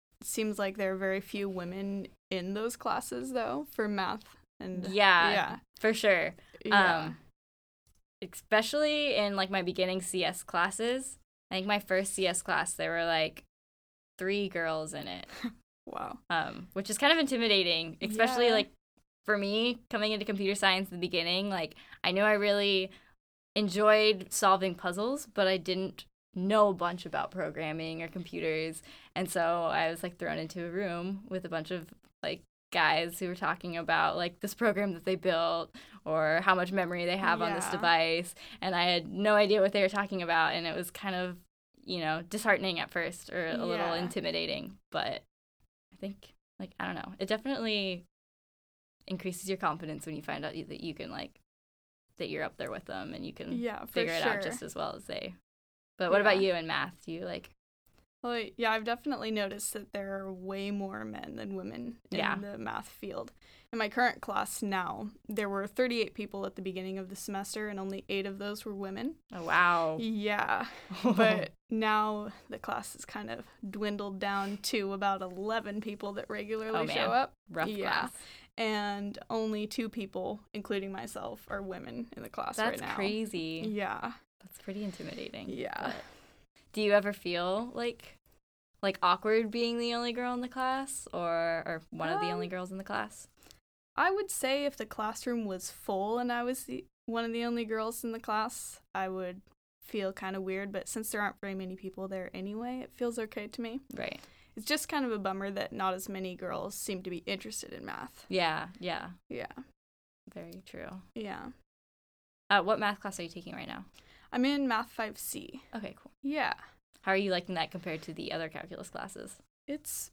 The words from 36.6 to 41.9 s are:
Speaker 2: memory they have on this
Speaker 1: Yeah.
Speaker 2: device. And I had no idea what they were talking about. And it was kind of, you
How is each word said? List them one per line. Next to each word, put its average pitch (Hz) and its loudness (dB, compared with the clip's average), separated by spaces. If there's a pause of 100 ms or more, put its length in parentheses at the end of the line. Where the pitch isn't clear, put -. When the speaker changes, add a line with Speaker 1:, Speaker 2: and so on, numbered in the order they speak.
Speaker 2:
memory 175 2
they 175 2
have 175 4
on 170 2
this 185 0
Speaker 1:
Yeah. - 0
Speaker 2:
device. 170 4 (260)
And 185 0
I 175 4
had 175 4
no 208 6
idea 208 8
what 196 6
they 208 4
were 190 6
talking 202 0
about. 165 4
And 165 0
it 160 -2
was 170 -4
kind 190 -4
of, 180 -2 (440)
you 180 -4